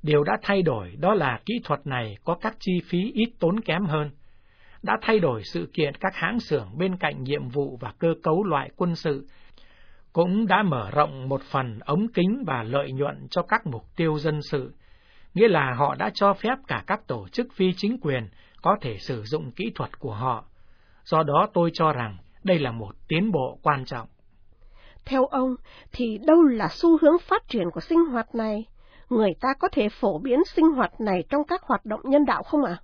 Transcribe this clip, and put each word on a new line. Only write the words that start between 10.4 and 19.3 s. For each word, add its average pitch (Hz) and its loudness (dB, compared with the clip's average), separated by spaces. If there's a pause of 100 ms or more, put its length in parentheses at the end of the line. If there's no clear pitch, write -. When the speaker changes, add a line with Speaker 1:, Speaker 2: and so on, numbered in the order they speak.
Speaker 1:
đã 190 4
mở 123 -2
rộng 135 -2
một 135 -2
phần 123 -4
ống 180 -2
kính 202 0
và 127 -2
lợi 135 -2
nhuận 143 -6
cho 175 -2
các - -2
mục 117 -10
tiêu 156 0
dân 151 -2
sự, 135 -6 (600)
nghĩa 214 6
là 143 2
họ 143 2
đã 190 -2
cho 202 4
phép 220 -2 (120)
cả 113 -4
các 208 -4
tổ 107 -6
chức 240 -2
phi 185 2
chính 220 -2
quyền 127 -2 (340)
có 196 2
thể 113 -6
sử 117 -8
dụng 139 -6